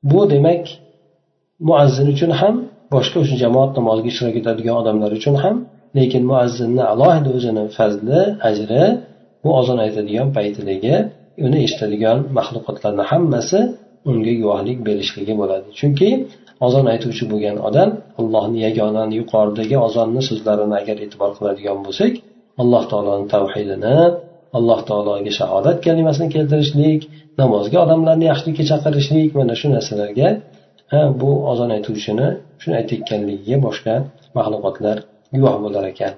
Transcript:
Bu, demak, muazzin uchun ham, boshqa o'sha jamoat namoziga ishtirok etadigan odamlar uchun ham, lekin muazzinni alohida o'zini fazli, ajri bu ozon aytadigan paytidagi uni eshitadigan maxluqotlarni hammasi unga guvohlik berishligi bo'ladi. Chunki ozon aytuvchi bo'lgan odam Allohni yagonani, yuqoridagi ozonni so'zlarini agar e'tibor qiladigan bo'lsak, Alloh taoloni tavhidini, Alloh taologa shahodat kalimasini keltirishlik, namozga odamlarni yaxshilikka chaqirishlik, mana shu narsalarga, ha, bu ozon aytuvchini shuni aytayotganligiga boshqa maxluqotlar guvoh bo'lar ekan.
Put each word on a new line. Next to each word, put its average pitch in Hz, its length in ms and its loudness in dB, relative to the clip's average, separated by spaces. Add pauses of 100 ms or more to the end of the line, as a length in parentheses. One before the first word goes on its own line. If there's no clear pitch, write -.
Bu, 151 200 6
demak, 156 380 4 (960)
muazzin 143 480 4
uchun 165 220 0
ham, 185 240 2 (320)
boshqa - 320 0
o'sha 143 180 0
jamoat 127 360 2
namoziga 113 360 0
ishtirok 117 280 -4
etadigan 113 400 -2
odamlar 107 360 0
uchun 123 220 0
ham, 190 220 0 (380)
lekin 127 300 2
muazzinni 123 580 0
alohida 135 480 4
o'zini 117 380 -2
fazli, 110 520 0 (180)
ajri 110 460 2 (600)
bu 147 60 2
ozon 127 280 2
aytadigan 107 500 -2
paytidagi 104 680 -2 (440)
uni 147 200 2
eshitadigan 110 600 0 (100)
maxluqotlarni 107 760 -4
hammasi 151 540 0 (440)
unga 117 300 0
guvohlik 107 480 -2
berishligi 104 540 -4
bo'ladi. 95 360 -4
Chunki 147 380 2 (520)
ozon 127 260 4
aytuvchi 113 400 -2
bo'lgan 104 320 -4
odam 107 300 2 (260)
Allohni 110 460 -2
yagonani, 110 540 0
yuqoridagi 110 640 0
ozonni 117 460 2
so'zlarini 107 540 -2
agar 104 200 -4
e'tibor 101 360 -4
qiladigan 101 460 -4
bo'lsak, 98 340 0 (460)
Alloh 123 260 4
taoloni 101 440 -2
tavhidini, 104 680 0 (520)
Alloh 117 320 2
taologa 104 500 -2
shahodat 98 480 0
kalimasini 160 480 0
keltirishlik, 151 720 2 (380)
namozga 113 400 2
odamlarni 160 460 4
yaxshilikka 151 420 -2
chaqirishlik, 151 640 0
mana 131 240 0
shu 113 140 -6
narsalarga, 110 600 0 (640)
ha, 147 100 4 (100)
bu 131 200 0 (120)
ozon 120 280 -2
aytuvchini 107 560 -2 (300)
shuni 160 200 -6
aytayotganligiga 104 840 -4
boshqa 113 360 -2 (380)
maxluqotlar 104 640 -4 (320)
guvoh 135 300 2
bo'lar 101 260 -4
ekan. 95 340 -6